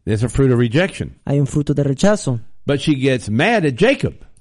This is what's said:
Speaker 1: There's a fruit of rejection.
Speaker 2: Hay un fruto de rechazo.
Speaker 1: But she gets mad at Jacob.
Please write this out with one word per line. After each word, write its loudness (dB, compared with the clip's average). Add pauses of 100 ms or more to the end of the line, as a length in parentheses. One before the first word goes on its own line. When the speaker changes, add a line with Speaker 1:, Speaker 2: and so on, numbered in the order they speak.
Speaker 1:
There's 0
a -10
fruit 2
of 4
rejection. -2 (100)
Speaker 2:
Hay 0
un 2
fruto -2
de 0
rechazo. 0 (260)
Speaker 1:
But 0
she 2
gets 0
mad 2
at 0
Jacob. 2 (260)